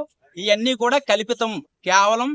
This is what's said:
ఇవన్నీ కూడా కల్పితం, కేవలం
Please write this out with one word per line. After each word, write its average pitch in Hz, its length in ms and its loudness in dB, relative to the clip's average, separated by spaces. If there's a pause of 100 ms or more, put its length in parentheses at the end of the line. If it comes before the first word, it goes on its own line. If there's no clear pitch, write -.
(420)
ఇవన్నీ 214 300 0 (100)
కూడా 240 140 2 (120)
కల్పితం, 220 440 -2 (340)
కేవలం 208 480 2